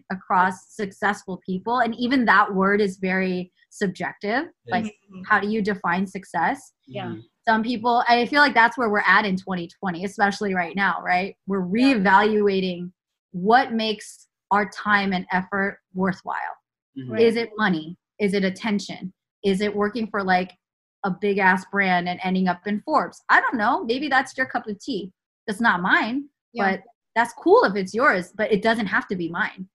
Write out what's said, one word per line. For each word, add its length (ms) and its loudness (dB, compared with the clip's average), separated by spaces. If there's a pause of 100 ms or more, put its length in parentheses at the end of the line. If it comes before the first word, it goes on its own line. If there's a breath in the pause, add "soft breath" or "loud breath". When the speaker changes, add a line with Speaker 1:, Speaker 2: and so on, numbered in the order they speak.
(120)
Speaker 1:
across 640 -2
successful 720 -6
people. 340 -2
And 160 -2
even 300 0
that 280 4
word 280 2
is 160 -2
very 540 -4 (180)
subjective. 760 -6 (200)
Speaker 2:
Yes. 60 -12
Speaker 1:
Like, 140 -2
Speaker 3:
Mm-hmm. 400 -16
Speaker 1:
how 140 4
do 100 -2
you 120 0
define 460 -2
success? 680 -6 (140)
Speaker 3:
Yeah. 200 -10
Speaker 2:
Mm-hmm. 120 -10 (280)
Speaker 1:
Some 160 2
people, 440 0
I 200 4
feel 140 4
like 120 4
that's 240 4
where 120 0
we're 100 0
at 260 4
in 100 -2
twenty 320 -6
twenty, 380 -8
especially 480 0
right 220 -4
now, 260 0
right? 340 -2 (120)
We're 180 -2 (100)
Speaker 3:
Yeah. 200 4
Speaker 1:
reevaluating 960 2 (400)
what 420 2
makes 540 -6 (240)
our 180 2
time 440 0
and 180 -2
effort 480 -2 (160)
worthwhile. 420 -4 (600)
Speaker 2:
Mm-hmm. 140 -10
Speaker 3:
Right. 120 0
Speaker 1:
Is 140 4
it 200 -4
money? 400 -2 (220)
Is 160 0
it 80 0
attention? 680 -4 (320)
Is 180 2
it 140 -2
working 320 -2
for, 160 -6
like, 300 0 (520)
a 60 -2
big 280 -2
ass 320 2
brand 360 0
and 160 -6
ending 240 0
up 200 -2
in 140 -2
Forbes? 480 -2
I 120 4
don't 160 -2
know. 260 0
Maybe 240 -4
that's 300 0
your 80 -2
cup 220 -8
of 120 -8
tea. 320 -8 (360)
That's 120 -4
not 220 2
mine, 480 0 (240)
Speaker 3:
Yeah. 240 0
Speaker 1:
but 60 -18 (320)
that's 180 0
cool 320 6
if 100 0
it's 180 -4
yours, 440 0
but 160 -2
it 80 2
doesn't 260 0
have 220 -2
to 60 -6
be 140 -4
mine. 460 -6